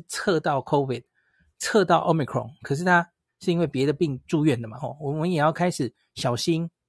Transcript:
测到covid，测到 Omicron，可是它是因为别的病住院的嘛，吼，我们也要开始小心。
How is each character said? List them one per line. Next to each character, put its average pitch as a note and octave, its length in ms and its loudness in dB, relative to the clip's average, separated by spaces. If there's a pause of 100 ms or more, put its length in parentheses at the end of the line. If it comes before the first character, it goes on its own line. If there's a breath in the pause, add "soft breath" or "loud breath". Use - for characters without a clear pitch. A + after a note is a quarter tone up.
测 E3+ 320 0
到 C#3+ 220 0
covid， C3+ 420 0 (540)
测 - 260 2
到 E3 180 4
Omicron， C3+ 500 -2 (100)
可 C#3 140 -4
是 E3+ 80 -6
它 F3 260 4 (300)
是 F3+ 120 -2
因 E3+ 60 2
为 F3 80 2
别 C3+ 220 0
的 D3 60 2
病 C#3+ 340 -2
住 D#3 180 2
院 A#2+ 160 2
的 A2+ 60 -10
嘛， A2 100 -14
吼， B2+ 240 -10
我 C#3+ 100 -4
们 D#3 200 -2
也 D#3+ 80 0
要 D#3 120 4
开 F3+ 200 0
始 B2 200 -4 (220)
小 A#2+ 220 -2
心。 E3 340 -2 (200)